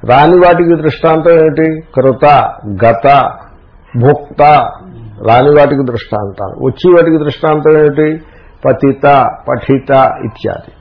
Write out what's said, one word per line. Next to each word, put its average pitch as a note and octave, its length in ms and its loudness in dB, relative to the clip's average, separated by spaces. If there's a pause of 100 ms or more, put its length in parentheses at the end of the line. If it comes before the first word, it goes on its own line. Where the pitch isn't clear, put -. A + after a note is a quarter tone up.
రాని D3 300 4
వాటికి F3 380 2
దృష్టాంతం D#3+ 560 -2
ఏమిటి? D#3+ 500 0 (140)
కృత, C3 300 0 (600)
గత, B2 460 2 (640)
భుక్త, C#3+ 440 -2 (880)
రాని B2+ 220 2
వాటికి C#3+ 340 2
దృష్టాంతాలు. G#2 840 -10
వచ్చే E3+ 260 0
వాటికి E3 260 2
దృష్టాంతం D3+ 600 -2
ఏమిటి? D#3 440 -2 (440)
పతిత, C3+ 640 0 (200)
పఠిత C3 420 -4 (320)
ఇత్యాది. - 580 -10